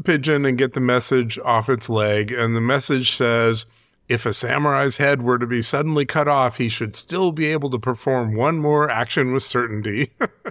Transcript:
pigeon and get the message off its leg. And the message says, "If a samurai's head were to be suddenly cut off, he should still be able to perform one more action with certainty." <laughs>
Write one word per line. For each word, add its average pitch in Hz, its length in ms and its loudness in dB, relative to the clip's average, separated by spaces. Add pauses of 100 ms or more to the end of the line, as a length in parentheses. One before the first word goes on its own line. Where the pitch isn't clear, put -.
pigeon 147 420 2
and 127 120 2
get 127 160 0
the 131 80 -2
message 123 580 0
off 113 300 0
its 120 200 -2
leg. 107 440 2
And 117 200 0
the 113 60 0
message 127 560 0
says, 117 500 2 (440)
"If 120 160 -2
a 107 80 0
samurai's 139 640 0
head 143 240 2
were 123 180 2
to 123 80 -2
be 120 140 -2
suddenly 147 440 0
cut 147 220 0
off, 131 300 2
he 120 100 0
should 107 300 -6
still 180 340 -2
be 156 140 -2
able 151 240 -2
to 123 100 -2
perform 120 560 -2
one 151 240 0
more 151 300 2
action 127 440 0
with 131 100 0
certainty." 110 720 -2
<laughs> - 60 -8 (300)